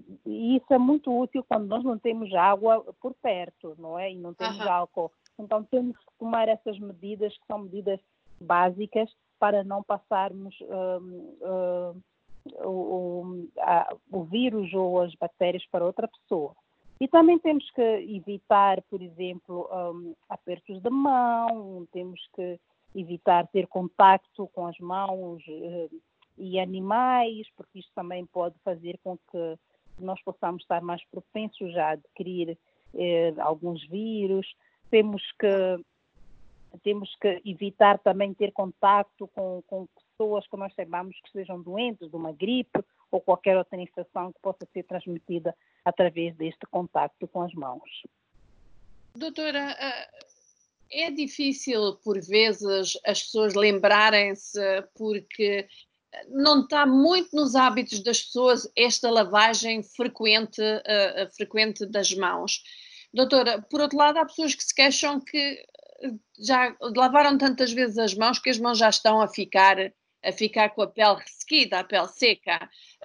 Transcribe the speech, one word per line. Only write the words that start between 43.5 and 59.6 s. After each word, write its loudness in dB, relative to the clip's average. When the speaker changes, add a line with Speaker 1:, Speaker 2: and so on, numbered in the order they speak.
Speaker 1:
outra -2
infecção -10
que -20
possa -8
ser -10
transmitida -8
através 0
deste -10
contacto -4
com -6
as -8
mãos. -14
Speaker 2:
Doutora, -6
eh, -10
é -4
difícil, -2
por -2
vezes, 0
as -2
pessoas 0
lembrarem-se, 4
porque -2
não 4
está 2
muito 4
nos 2
hábitos 2
das 0
pessoas 2
esta 2
lavagem 2